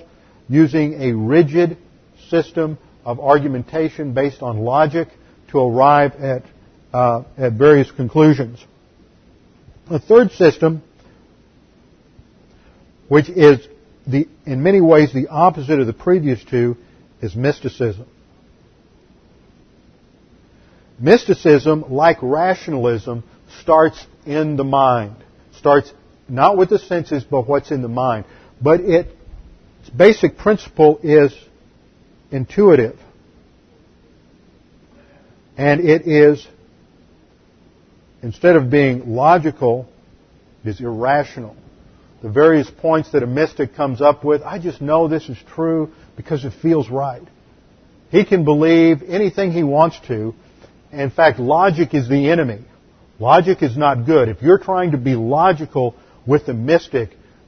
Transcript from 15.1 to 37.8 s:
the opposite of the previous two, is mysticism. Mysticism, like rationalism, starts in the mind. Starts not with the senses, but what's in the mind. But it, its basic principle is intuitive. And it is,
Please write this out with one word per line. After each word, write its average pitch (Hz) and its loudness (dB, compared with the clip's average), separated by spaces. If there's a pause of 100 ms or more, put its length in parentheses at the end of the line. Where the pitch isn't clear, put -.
the 135 -4
opposite 156 0
of 127 0
the 110 -6
previous 151 -2
two, 120 -2 (460)
is 101 -12
mysticism. 123 -6 (3000)
Mysticism, 156 2
like 151 0
rationalism, 127 -4 (380)
starts 160 0 (180)
in 151 -4
the 135 -4
mind. 127 -2 (420)
Starts 143 0 (360)
not 151 0
with 185 2
the 202 -2
senses, 151 -6
but 127 -4
what's 143 -4
in 135 -6
the 117 -10
mind. 120 -4 (360)
But 160 2
it, 180 -2 (720)
its - -20
basic 175 2
principle 156 0
is 147 2 (960)
intuitive. 139 2 (2500)
And 143 0
it 165 2
is, 147 4 (1800)